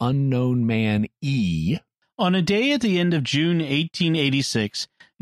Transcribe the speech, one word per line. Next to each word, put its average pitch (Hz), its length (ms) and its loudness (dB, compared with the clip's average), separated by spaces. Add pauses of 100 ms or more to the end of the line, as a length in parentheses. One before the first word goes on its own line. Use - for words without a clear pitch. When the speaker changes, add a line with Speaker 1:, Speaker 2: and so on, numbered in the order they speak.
Speaker 1:
Unknown 127 640 0
Man 110 420 0 (120)
E, 101 560 0 (420)
Speaker 2:
"On 180 160 2
a 190 60 2
day 214 320 0
at 285 80 0
the 196 180 2
end 175 140 2
of 151 100 2
June 160 380 0
eighteen 160 560 -2
eighty-six, 135 720 -2 (340)